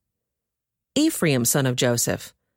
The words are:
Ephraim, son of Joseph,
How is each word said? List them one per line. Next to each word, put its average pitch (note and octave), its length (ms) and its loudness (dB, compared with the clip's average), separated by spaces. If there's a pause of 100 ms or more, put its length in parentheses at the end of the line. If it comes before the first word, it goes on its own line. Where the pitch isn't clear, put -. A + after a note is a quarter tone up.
(960)
Ephraim, E3 500 2
son C#3 200 0
of B2+ 120 -2
Joseph, A#2+ 560 -2 (240)